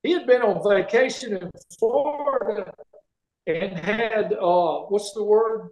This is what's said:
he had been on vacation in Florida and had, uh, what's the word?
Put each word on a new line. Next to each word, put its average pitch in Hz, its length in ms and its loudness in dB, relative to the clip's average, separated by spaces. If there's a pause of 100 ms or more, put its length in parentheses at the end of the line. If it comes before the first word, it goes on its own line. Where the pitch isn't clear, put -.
he 254 80 -2
had 311 160 0
been 247 160 6
on 190 260 0
vacation 220 680 2
in 180 140 -8 (280)
Florida 247 920 -2 (760)
and 170 320 -4
had, 214 560 -2
uh, 175 460 2 (100)
what's 208 240 -2
the 214 80 -6
word? 220 500 2